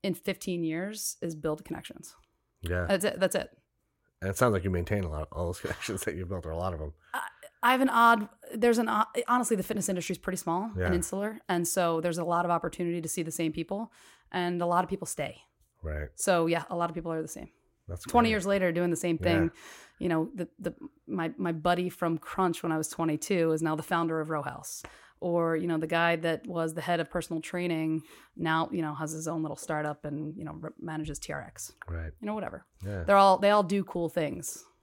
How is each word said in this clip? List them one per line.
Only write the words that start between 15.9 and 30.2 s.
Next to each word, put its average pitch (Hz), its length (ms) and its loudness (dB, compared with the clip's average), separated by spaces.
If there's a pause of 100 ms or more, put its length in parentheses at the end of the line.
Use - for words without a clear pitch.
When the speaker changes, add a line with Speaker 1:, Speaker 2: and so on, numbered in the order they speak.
Speaker 1:
So 170 320 2
yeah, 165 240 0
a 180 60 -4
lot 170 120 0
of 165 60 -6
people 165 180 -6
are 160 80 -2
the 156 80 -6
same. - 220 -14 (360)
Speaker 2:
That's 87 180 -10
Speaker 1:
Twenty 233 240 4
Speaker 2:
great. - 20 4
Speaker 1:
years 196 160 0
later, 190 260 2
doing 175 180 2
the 165 60 2
same 170 240 0
Speaker 2:
Yeah. - 80 -2
Speaker 1:
thing. 165 220 4 (480)
You 180 100 -2
know, 160 260 2
the, 175 140 -4 (100)
the, - 160 -6 (320)
my, 170 300 -2
my 175 160 0
buddy 175 380 2
from 165 260 0
Crunch 175 460 0
when 165 100 0
I 156 60 2
was 156 100 -2
twenty-two 165 640 2
is 156 100 2
now 156 140 2
the 156 60 -4
founder 165 380 0
of 156 100 -4
Row 151 120 -2
House. 135 400 -10 (400)
Or, 170 320 2
you 160 120 0
know, 170 100 2
the 160 100 0
guy 170 300 4
that 165 300 0
was 165 260 -2
the 160 80 -6
head 170 180 2
of 160 120 -2
personal 165 320 -4
training 160 640 -2 (320)
now, 160 360 0
you 175 80 -2
know, 151 140 -4
has 151 180 -6
his 160 160 -6
own 165 140 -4
little 147 160 -6
startup 151 480 -4
and, 151 280 -6